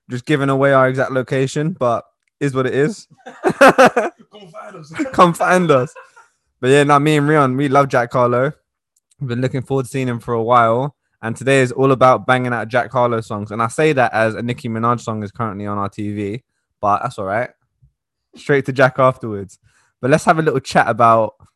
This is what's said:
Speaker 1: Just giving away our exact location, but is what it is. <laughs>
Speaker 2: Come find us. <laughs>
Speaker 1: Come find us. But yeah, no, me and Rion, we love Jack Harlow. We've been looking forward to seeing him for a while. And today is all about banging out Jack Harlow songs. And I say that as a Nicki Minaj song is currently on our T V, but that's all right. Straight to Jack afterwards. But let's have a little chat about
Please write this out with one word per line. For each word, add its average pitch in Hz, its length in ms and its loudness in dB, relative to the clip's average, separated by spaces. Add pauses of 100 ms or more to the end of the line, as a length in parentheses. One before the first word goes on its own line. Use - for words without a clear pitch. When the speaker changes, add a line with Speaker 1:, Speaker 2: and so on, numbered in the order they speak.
Speaker 1:
Just 123 180 -10
giving 139 220 0
away 139 240 2
our 131 160 4
exact 131 220 -2
location, 135 640 -4
but 120 320 -2 (340)
is 139 160 -4
what 131 120 -2
it 110 80 -4
is. 147 340 -2 (160)
<laughs> - 360 -4 (720)
Speaker 2:
Come - 180 -20
find - 260 -20
us. 160 160 -20 (100)
<laughs> 269 100 -8
Speaker 1:
Come 175 220 4
find 180 360 0
us. 131 240 0 (640)
But 127 100 0
yeah, 143 140 4
no, 143 140 4
me 151 180 2
and 143 120 0
Rion, 139 280 2
we 143 120 -2
love 135 200 2
Jack 123 240 -2
Harlow. 123 400 0 (680)
We've 135 80 -10
been 120 120 -6
looking 127 220 -4
forward 135 220 -4
to 117 40 -16
seeing 131 200 -6
him 117 120 -6
for 120 140 -6
a 113 80 -2
while. 120 540 2 (240)
And 113 160 -8
today 135 240 2
is 123 100 0
all 131 220 2
about 120 340 2
banging 123 260 0
out 110 140 -6
Jack 120 240 -2
Harlow 120 300 0
songs. 104 320 -10
And 117 100 -4
I 120 60 0
say 156 240 0
that 127 200 2
as 110 220 0
a 95 80 -8
Nicki 120 260 -8
Minaj 113 320 -2
song 110 220 -8
is 101 80 -10
currently 104 360 -8
on 104 120 -6
our 98 100 -4
T 104 240 -10
V, 104 300 -8 (380)
but 101 220 0
that's 123 160 -8
all 98 80 -8
right. 107 240 -4 (840)
Straight 139 320 -2
to 135 60 -8
Jack 127 260 2
afterwards. 110 640 -2 (400)
But 123 100 0
let's 156 140 2
have 165 160 2
a - 20 0
little 135 160 0
chat - 300 0
about 113 460 2 (220)